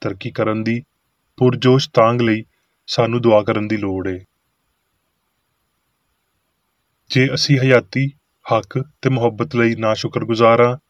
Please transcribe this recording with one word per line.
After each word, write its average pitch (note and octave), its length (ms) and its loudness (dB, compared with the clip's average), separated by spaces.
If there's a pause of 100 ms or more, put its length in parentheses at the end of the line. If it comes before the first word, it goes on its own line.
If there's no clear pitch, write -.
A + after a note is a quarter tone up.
ਤਰੱਕੀ G#2 300 -8
ਕਰਨ A2 320 -4
ਦੀ A#2 200 -4 (540)
ਪੁਰਜੋਸ਼ B2+ 560 2
ਤਾਂਘ A#2+ 260 4
ਲਈ A2 240 0 (440)
ਸਾਨੂੰ A#2 340 -2
ਦੁਆ G#2+ 220 4
ਕਰਨ G#2+ 240 -2
ਦੀ G#2+ 100 -4
ਲੋੜ F#2+ 300 -6
ਏ। F#2 120 -6 (3000)
ਜੇ C3 240 0
ਅਸੀਂ C#3 260 0
ਹਯਾਤੀ, C3+ 480 2 (380)
ਹੱਕ A2+ 380 -4 (180)
ਤੇ C3 80 -2
ਮੁਹੱਬਤ A#2 460 -2
ਲਈ A#2 200 2
ਨਾ A2 180 -2
ਸ਼ੁਕਰਗੁਜ਼ਾਰ A#2 680 0
ਹਾਂ, B2 160 2 (120)